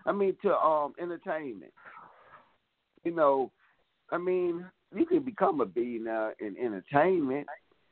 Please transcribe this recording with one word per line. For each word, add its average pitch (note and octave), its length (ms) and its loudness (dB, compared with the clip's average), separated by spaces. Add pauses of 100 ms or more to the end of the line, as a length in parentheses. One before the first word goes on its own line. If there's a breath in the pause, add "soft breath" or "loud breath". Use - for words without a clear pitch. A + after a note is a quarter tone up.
I E3+ 60 0
mean, G3 300 2
to, F3+ 140 4
um, D3+ 440 2
entertainment. D#3 720 -8 (1300 loud breath)
You E3+ 100 -2
know, C#3 360 4 (600)
I E3 80 -2
mean, F3+ 480 -2 (280)
you C4 120 2
can E4 160 2
become A3+ 380 0
a A2+ 60 2
billionaire A2+ 720 -4
in G2 200 -8
entertainment. C#3+ 880 0 (460)